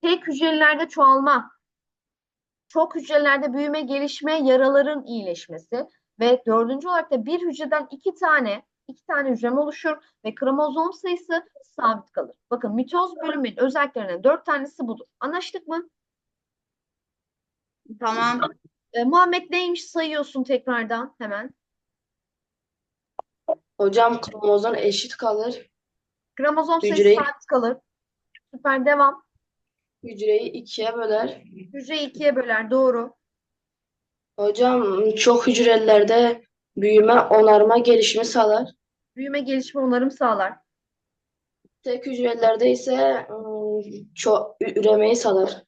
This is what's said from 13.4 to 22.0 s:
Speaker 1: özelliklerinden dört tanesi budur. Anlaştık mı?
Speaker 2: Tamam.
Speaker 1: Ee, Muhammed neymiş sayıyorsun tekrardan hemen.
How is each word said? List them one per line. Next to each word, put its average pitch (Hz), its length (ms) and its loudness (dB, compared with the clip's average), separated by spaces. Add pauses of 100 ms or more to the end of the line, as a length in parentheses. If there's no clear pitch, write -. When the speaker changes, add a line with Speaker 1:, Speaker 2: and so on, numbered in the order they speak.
Speaker 1:
özelliklerinden 254 680 -4
dört 277 220 0
tanesi 285 420 -6
budur. 226 180 -12 (140)
Anlaştık 330 480 -10
mı? 330 220 -8 (2000)
Speaker 2:
Tamam. 233 420 -2 (520)
Speaker 1:
Ee, 233 100 0
Muhammed 349 480 2
neymiş 349 340 -4
sayıyorsun 269 580 -6
tekrardan 240 760 -4
hemen. 214 360 -10 (2250)